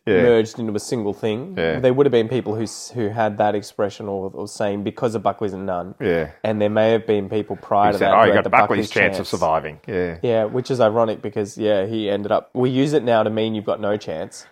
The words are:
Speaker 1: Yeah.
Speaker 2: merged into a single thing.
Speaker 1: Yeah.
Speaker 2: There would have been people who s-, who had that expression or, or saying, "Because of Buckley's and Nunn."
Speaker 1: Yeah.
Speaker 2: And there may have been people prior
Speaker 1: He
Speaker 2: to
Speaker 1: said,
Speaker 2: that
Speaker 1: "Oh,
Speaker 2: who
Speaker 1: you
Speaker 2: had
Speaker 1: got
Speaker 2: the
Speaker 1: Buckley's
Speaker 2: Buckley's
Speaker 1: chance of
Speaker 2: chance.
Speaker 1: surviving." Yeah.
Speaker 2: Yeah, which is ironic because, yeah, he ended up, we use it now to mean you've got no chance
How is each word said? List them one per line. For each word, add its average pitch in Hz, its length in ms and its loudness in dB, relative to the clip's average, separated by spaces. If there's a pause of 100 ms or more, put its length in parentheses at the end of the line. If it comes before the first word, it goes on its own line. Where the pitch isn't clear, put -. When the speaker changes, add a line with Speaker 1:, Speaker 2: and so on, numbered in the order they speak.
Speaker 1:
Yeah. 98 160 4
Speaker 2:
merged 113 380 4
into 110 140 -4
a 104 60 -4
single 107 340 -4
thing. 120 440 -6
Speaker 1:
Yeah. 82 220 0
Speaker 2:
There 127 140 4
would 139 120 6
have 135 60 6
been 113 180 4
people 110 260 -2
who 113 80 -4
s-, - 280 -10
who 113 180 -2
had 107 300 -2
that 104 140 2
expression 104 540 -4
or, 98 260 -6
or 98 140 -10
saying, 101 360 -4
"Because 110 320 -4
of 101 80 -6
Buckley's 101 280 -2
and 95 140 -10
Nunn." 92 340 -6
Speaker 1:
Yeah. 85 300 -2 (120)
Speaker 2:
And 107 200 -2
there 104 80 2
may 110 240 2
have 110 120 0
been 104 220 0
people 101 300 -6
prior 104 300 2
Speaker 1:
He 104 60 4
Speaker 2:
to 101 60 -2
Speaker 1:
said, 95 120 2
Speaker 2:
that 95 40 6
Speaker 1:
"Oh, 110 60 8
Speaker 2:
who 107 60 8
Speaker 1:
you - 40 6
Speaker 2:
had 101 60 6
Speaker 1:
got 101 80 2
Speaker 2:
the - 40 -4
Speaker 1:
Buckley's 107 380 2
Speaker 2:
Buckley's - 40 -10
Speaker 1:
chance 95 240 2
of 92 100 -4
Speaker 2:
chance. - 40 -14
Speaker 1:
surviving." 78 580 -2
Yeah. 90 340 -4
Speaker 2:
Yeah, 113 240 0
which 123 260 -4
is 123 80 -2
ironic 110 420 2
because, 104 360 -6
yeah, 107 280 0
he 107 240 -4
ended 101 220 -2
up, - 220 0
we 127 160 0
use 139 240 0
it 139 100 2
now 113 200 4
to 107 60 -2
mean 110 240 -2
you've 104 120 -6
got 101 160 -2
no 104 160 -2
chance 92 540 -10